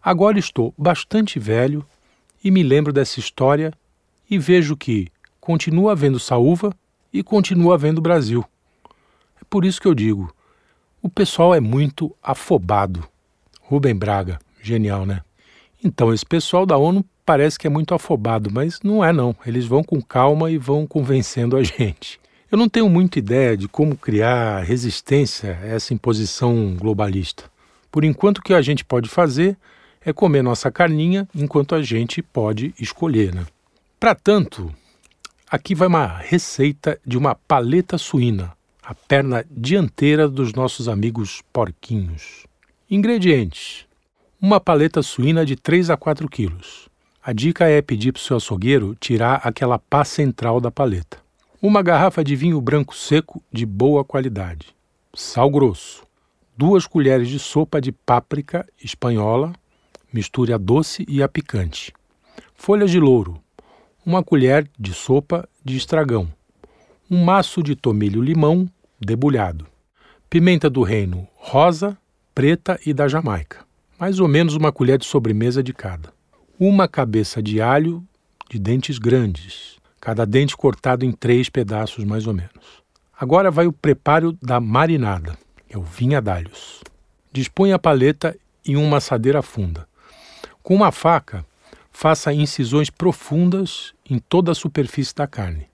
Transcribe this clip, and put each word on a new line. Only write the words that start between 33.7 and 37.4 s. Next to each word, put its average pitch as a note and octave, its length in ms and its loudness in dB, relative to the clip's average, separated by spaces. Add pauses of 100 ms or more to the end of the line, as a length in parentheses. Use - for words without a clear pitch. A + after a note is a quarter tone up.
Pra A3 140 4
tanto, D#3+ 580 0 (800)
aqui - 240 -4
vai F3+ 140 2
uma E3 180 2
receita C#3+ 1000 -2
de B2 140 -4
uma C#3 160 2
paleta D#3 640 0